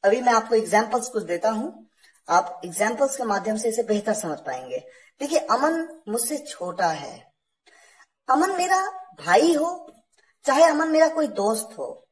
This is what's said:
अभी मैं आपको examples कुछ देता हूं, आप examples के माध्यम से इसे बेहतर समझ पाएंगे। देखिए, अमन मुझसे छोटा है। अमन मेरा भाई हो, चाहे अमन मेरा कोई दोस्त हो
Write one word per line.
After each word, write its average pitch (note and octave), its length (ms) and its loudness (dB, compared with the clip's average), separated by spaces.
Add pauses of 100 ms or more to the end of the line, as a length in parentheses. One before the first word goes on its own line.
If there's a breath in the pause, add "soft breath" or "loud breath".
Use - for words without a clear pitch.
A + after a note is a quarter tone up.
अभी A3 160 4
मैं B3 120 2
आपको A3 220 0
examples A3 540 0
कुछ G#3 140 -4
देता F3 280 -2
हूं, A#3 440 -8 (340 soft breath)
आप F3+ 360 0
examples A3+ 520 -2
के B3+ 60 -6
माध्यम G#3+ 340 -2
से A#3 120 -2
इसे A3+ 140 0
बेहतर G#3+ 320 -2
समझ D#3 240 -4
पाएंगे। B2+ 400 -10 (420 loud breath)
देखिए, D4 180 0
अमन D#4+ 720 -2
मुझसे A#3+ 300 0
छोटा F3 500 -4
है। - 440 -8 (1000 soft breath)
अमन D#4+ 200 4
मेरा F#4 380 0 (380)
भाई D4+ 280 6
हो, E4+ 400 -4 (520 soft breath)
चाहे C#4+ 180 6
अमन D#4+ 240 4
मेरा D#4 200 6
कोई D#4+ 180 0
दोस्त G#3+ 420 0 (100)
हो - 340 -12